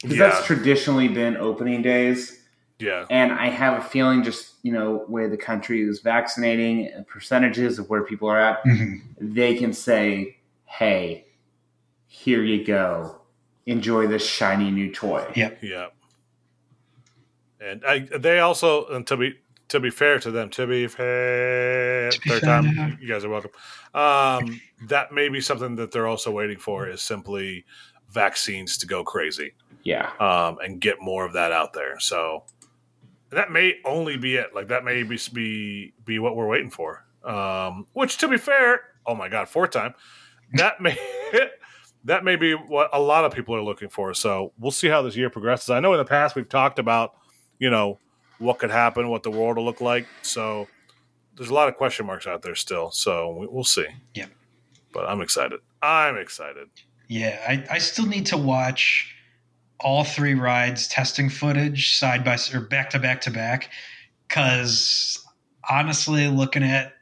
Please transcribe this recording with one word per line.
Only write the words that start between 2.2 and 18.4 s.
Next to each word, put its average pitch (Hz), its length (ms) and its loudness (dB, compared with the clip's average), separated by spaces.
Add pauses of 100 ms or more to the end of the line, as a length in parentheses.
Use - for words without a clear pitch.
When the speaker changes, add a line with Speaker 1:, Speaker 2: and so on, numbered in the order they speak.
Speaker 2:
Yeah. 92 320 -4
Speaker 1:
And 127 220 4
I 123 160 -2
have 123 300 2
a 113 40 -6
feeling 131 400 2
just, - 400 -6
you 120 100 -2
know, 110 360 -2
way 113 200 -2
the 104 80 -2
country 110 460 -2
is 104 180 0
vaccinating, 117 840 2
and 101 220 -14
percentages 120 720 0
of 104 100 -10
where 104 140 2
people 107 240 -4
are 107 100 4
at, 110 260 4
Speaker 3:
Mm-hmm. 107 680 0
Speaker 1:
they 120 220 4
can 120 160 0
say, 104 640 0 (280)
"Hey, 92 640 0 (800)
here 117 380 0
you 107 200 0
go. 90 560 0 (460)
Enjoy 113 400 2
this 104 180 0
shiny 98 460 2
new 98 220 0
toy." 92 420 -4
Speaker 3:
Yep. 110 260 -2
Speaker 2:
Yeah. 92 260 -10 (1700)
And 107 260 -12
I, 139 140 0
they 151 400 2